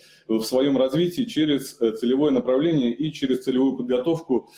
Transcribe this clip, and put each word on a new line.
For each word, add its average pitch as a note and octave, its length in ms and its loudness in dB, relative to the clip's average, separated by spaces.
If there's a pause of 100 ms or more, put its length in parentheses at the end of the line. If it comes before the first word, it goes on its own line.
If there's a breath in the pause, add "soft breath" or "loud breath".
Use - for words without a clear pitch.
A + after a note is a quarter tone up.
(260 soft breath)
в A2 160 0
своем C3+ 340 2
развитии C#3 460 0
через, C#3+ 580 -2
э, A2+ 120 2
целевое C3 400 0
направление C3 600 0
и D3+ 200 -4
через C3 320 -2
целевую C3 320 0
подготовку, B2+ 800 -2